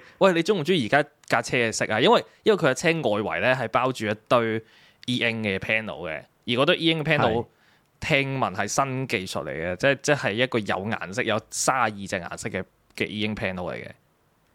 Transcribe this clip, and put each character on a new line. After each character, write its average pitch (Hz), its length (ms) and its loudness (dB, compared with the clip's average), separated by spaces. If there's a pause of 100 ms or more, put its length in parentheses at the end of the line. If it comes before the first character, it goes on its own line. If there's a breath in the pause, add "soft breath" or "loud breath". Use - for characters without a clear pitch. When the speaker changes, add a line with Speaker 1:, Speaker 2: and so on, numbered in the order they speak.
(200 loud breath)
Speaker 1:
「喂， 185 160 6
你 165 80 2
鍾 214 120 2
唔 151 100 -2
鍾 175 80 2
意 147 140 2
而 139 140 4
家 147 80 -6 (180)
架 120 140 2
車 - 140 -4
嘅 117 160 2
色 - 220 -2
啊？」 - 80 2
因 180 100 6
為， 214 140 4 (180 soft breath)
因 220 80 4
為 190 80 4
佢 156 40 0
架 131 100 4
車 170 160 0
外 123 320 0
圍 85 200 -2
呢 127 140 4
係 123 140 -4
包 127 200 2
住 123 160 -4
一 104 80 0 (140)
堆 113 340 2 (440 soft breath)
E 123 180 -2
Ink 113 200 0
嘅 95 160 0
panel 95 500 -4
嘅， 78 140 -8 (220)
而 120 60 -4 (100)
嗰 143 40 4
堆 175 100 4
E 160 180 0
Ink 160 100 -2
嘅 156 140 2
panel 113 140 2
Speaker 2:
係。 113 140 -2 (560 soft breath)
Speaker 1:
聽 139 360 0
聞 107 180 0
係 104 120 -2
新 131 400 -2
技 120 180 -2
術 - 200 -6
嚟 76 60 -8
嘅， 80 260 -4
即 135 100 0
係， 139 140 2
即 - 100 2
係 131 220 0
一 123 140 0
個 120 120 -2
有 101 60 -4
顏 95 480 -4
色， 117 100 -4
有 107 160 0 (100)
三 - 260 0
十 131 60 0
二 113 80 2
隻 101 260 -6 (100)
顏 - 120 -12
色 117 120 -10
嘅， 98 140 -4 (340)
嘅 107 100 -2
E 104 180 -4
Ink 107 100 -4
panel 92 380 -6
嚟 - 20 -8
嘅。 - 120 -12 (680)